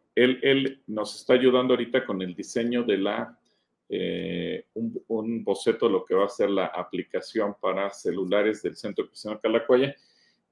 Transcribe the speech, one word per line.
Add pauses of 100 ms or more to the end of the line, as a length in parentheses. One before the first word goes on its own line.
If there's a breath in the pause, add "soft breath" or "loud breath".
(160)
él,
él
nos
está
ayudando
ahorita
con
el
diseño
de
la (560)
eh,
un,
un
boceto
de
lo
que
va
a
ser
la
aplicación
para
celulares
del
Centro
Cristiano
Calacoya. (580)